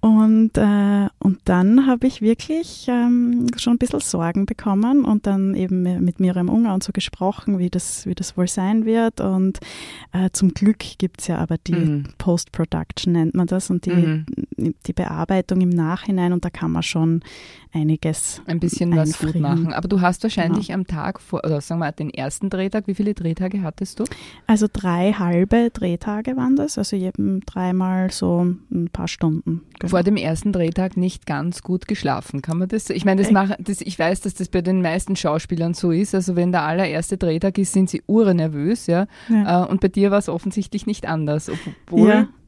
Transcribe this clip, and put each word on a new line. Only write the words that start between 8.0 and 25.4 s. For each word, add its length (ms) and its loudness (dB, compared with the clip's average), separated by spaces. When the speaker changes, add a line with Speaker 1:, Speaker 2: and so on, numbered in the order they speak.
Speaker 1:
wie 80 -4
das 220 -8
wohl 100 0
sein 380 0
wird. 360 0
Und, 380 0
äh, 180 2
zum 240 2
Glück 240 2
gibt's 280 -6
ja 120 -2
aber 200 -2
die 160 -2
Speaker 2:
Mhm. 300 0
Speaker 1:
Post-Production, 1000 -2
nennt 200 2
man 140 0
das, 220 -2
und 160 -2
die, 40 -2
Speaker 2:
Mhm. 360 2
Speaker 1:
die 60 -6
Bearbeitung 720 -2
im 80 2
Nachhinein 640 0
und 120 -2
da 60 -4
kann 200 -6
man 140 -2
schon 380 0
einiges 720 -2
Speaker 2:
Ein 140 -2
bisschen 360 0
was 220 2
gut 160 -2
Speaker 1:
einfrieren. 80 0
Speaker 2:
machen. 320 0
Aber 140 -4
du 120 2
hast 220 2
wahrscheinlich 460 0
Speaker 1:
Genau. 120 -4
Speaker 2:
am 60 -4
Tag 340 -6
vor, 240 -6
oder 160 0
sagen 200 -6
wir 120 -2
den 180 -6
ersten 400 -6
Drehtag, 360 -4
wie 80 -2
viele 200 -2
Drehtage 480 -4
hattest 380 -8
du? 40 0
Speaker 1:
Also 260 4
drei 400 0
halbe 580 2